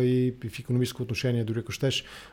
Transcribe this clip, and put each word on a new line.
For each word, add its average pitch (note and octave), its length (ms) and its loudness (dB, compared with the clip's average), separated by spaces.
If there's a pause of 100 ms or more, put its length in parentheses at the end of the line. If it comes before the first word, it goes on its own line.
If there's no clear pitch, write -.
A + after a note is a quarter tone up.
и B2+ 320 4 (160)
в - 80 -12
икономическо B2 440 0
отношение, A#2+ 420 0
дори A2 140 -2
ако - 140 -6
щеш, - 320 0 (280)